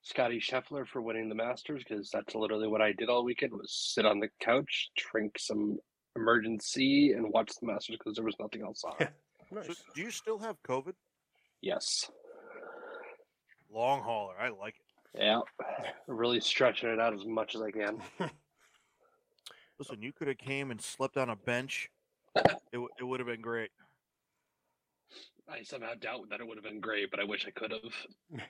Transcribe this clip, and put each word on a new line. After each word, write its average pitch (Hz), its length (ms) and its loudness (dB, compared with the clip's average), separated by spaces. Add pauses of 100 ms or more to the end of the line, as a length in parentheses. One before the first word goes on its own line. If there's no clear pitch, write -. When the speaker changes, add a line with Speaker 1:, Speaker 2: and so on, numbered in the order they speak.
Speaker 1:
Scotty 120 380 2
Scheffler 127 480 -2
for 131 140 -4
winning 113 260 -2
the 107 80 -4
Masters, 123 480 -2
'cause 104 300 -6
that's 107 220 -4
literally 107 340 0
what 107 120 4
I 104 120 6
did 113 160 0
all 120 160 4
weekend, 123 280 0
was - 200 -10
sit - 320 2
on 101 160 6
the 110 80 0 (100)
couch, - 560 2
drink - 440 0
some - 380 0 (400)
Emergen-C, 120 960 6
and 110 180 2
watch 113 280 4
the 120 80 -4
Masters, 110 300 -4
'cause 107 180 -6
there 113 100 -2
was 107 140 0
nothing 110 240 -6
else - 200 -8
on. 78 140 -6
Speaker 2:
<laughs> 160 200 -2 (340)
Nice. 196 140 -8
Speaker 3:
So, 170 80 -10 (220)
do 156 60 -6
you 226 100 -6
still 220 260 -4
have 208 240 -8
covid? 135 320 -4 (680)
Speaker 1:
Yes. - 500 -2 (1600)
Speaker 3:
Long 123 320 4
hauler. 104 360 -2
I 120 100 0
like 104 260 -8
it. - 460 -18
Speaker 1:
Yeah. 107 180 6 (680)
Really 120 320 2
stretching 120 500 4
it 113 100 2
out 113 160 4
as 98 100 -8
much 110 300 -2
as 110 80 -4
I 107 80 -2
can. 107 280 -2 (200)
Speaker 2:
<laughs> 165 100 0 (1500)
Speaker 3:
Listen, 127 220 -10
you 127 100 -8
coulda - 240 -4
came 135 360 -4
and 110 100 -8
slept - 360 -2
on 127 120 2
a 110 60 -2
bench. 123 540 -2 (460)
It - 180 6 (200)
w-, 120 160 -4 (100)
it 127 40 -4
would 127 160 -2
have 123 80 -4
been 113 140 -6
great. 113 300 -4 (1800)
Speaker 1:
I - 140 -10
somehow 117 360 -8
doubt 113 300 -6
that 104 120 -6
it 117 60 -8
would 110 100 -10
have 104 60 -14
been 107 180 -8
great, 104 280 0
but - 100 -2
I 101 40 2
wish 101 240 -2
I 95 40 -8
could 110 200 -6
have. 113 800 -10